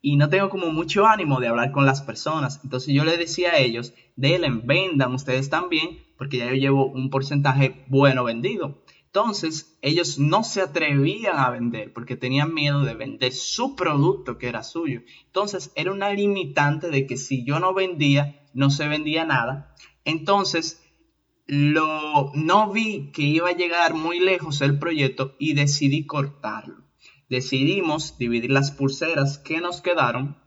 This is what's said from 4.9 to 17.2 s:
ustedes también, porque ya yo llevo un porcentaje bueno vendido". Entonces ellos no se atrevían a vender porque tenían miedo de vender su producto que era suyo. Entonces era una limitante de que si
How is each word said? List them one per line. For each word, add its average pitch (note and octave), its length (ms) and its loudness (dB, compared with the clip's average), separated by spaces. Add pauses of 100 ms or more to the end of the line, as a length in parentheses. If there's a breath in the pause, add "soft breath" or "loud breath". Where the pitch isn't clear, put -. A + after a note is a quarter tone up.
ustedes C3 340 -2
también, E3 500 -2 (200)
porque C3 200 -6
ya A#2+ 80 -4
yo B2+ 80 -2
llevo C3+ 360 2
un C3 180 -4
porcentaje C#3 800 0
bueno C3+ 360 4
vendido". C#3+ 580 -4 (220 soft breath)
Entonces F#3+ 760 -4
ellos D#3 380 0
no E3+ 240 2
se G3+ 180 -4
atrevían D#3+ 760 0
a B2+ 120 2
vender A#2 420 -6
porque A#2+ 240 -8
tenían C#3 360 0
miedo C#3+ 280 0
de A#2 160 0
vender A2+ 360 -4
su - 440 -4
producto D#3 600 0
que B2 100 -8
era A2+ 160 -8
suyo. D3 380 -6 (240 loud breath)
Entonces F#3+ 500 -4
era F3 160 -4
una G3 200 -2
limitante E3 800 0
de C#3 160 0
que A#2+ 120 -6
si B2 260 -4